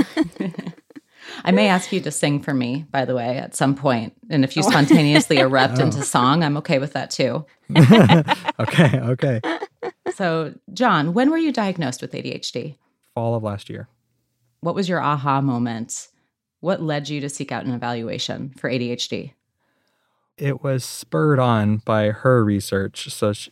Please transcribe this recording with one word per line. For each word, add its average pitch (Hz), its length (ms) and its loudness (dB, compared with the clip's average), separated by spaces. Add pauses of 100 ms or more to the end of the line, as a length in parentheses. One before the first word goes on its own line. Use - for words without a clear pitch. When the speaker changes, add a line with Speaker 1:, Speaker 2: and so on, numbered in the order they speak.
(1400)
Speaker 1:
I - 80 0
may 202 160 4
ask 185 240 0
you 190 80 -2
to 147 100 -6
sing 147 320 -2
for 147 120 -4
me, 127 360 -2
by 135 160 -2
the 131 80 -4
way, 123 240 -4
at - 160 -10
some 139 200 2
point. 120 400 -2 (160)
And 143 140 2
if 131 120 -4
you 156 80 0
Speaker 2:
Oh. 196 40 2
<laughs> - 20 2
Speaker 1:
spontaneously 151 680 4
erupt 131 400 2
Speaker 3:
Oh. 135 60 4
Speaker 1:
into 139 180 -2
song, 135 420 2
I'm 147 140 0
okay 147 200 0
with 139 160 -6
that 135 160 -8
too. 135 340 -2 (260)
Speaker 3:
<laughs> 147 140 8 (760)
Okay, 131 400 2
okay. 127 400 -2 (760)
Speaker 1:
So, 160 400 -4 (180)
John, 185 400 2
when 254 180 2
were 320 80 0
you 320 140 0
diagnosed 180 500 -4
with - 120 -12
A 131 80 -10
D 127 100 -8
H - 200 -10
D? 131 260 -10 (360)
Speaker 3:
Fall 117 200 -2
of 113 80 -4
last 101 260 -8
year. 110 200 -14 (720)
Speaker 1:
What 170 140 -4
was 196 140 -4
your 170 120 0
aha 139 400 0
moment? 120 680 -4 (520)
What 165 200 -2
led 147 280 -4
you 147 120 -6
to 139 80 -6
seek 139 240 -10
out 120 140 -6
an 131 80 -4
evaluation 120 840 -8
for - 140 -6
A 131 80 -2
D 123 120 -4
H 120 180 -8
D? - 260 -10 (1040)
Speaker 3:
It 139 240 -4
was 131 220 -4
spurred 151 540 0
on 110 400 4
by 110 320 0
her 120 340 4
research. 98 680 -2
So 107 220 0
she, - 200 -10